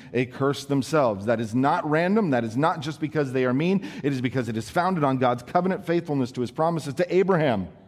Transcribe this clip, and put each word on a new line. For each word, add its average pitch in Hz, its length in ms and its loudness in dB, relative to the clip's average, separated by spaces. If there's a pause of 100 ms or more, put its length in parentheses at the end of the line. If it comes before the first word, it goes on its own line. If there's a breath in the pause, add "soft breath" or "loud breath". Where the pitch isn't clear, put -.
(120 loud breath)
a 123 140 0
curse 135 380 -2
themselves. 127 640 0
That 117 120 2
is 113 160 -4
not 151 340 2
random. 175 420 2
That 120 120 2
is 113 140 -4
not 160 240 0
just 147 180 -8
because 147 340 -2
they 131 120 2
are 123 100 2
mean. 185 320 0 (160 loud breath)
It 147 100 0
is 127 80 -4
because 123 280 -2
it 110 80 -4
is 113 120 -6
founded 175 360 0
on 131 140 2
God's 123 260 0
covenant 180 420 0
faithfulness 156 460 0
to 127 80 -6
his 120 100 -2
promises 151 440 -2
to 175 200 0
Abraham. 156 540 4 (200)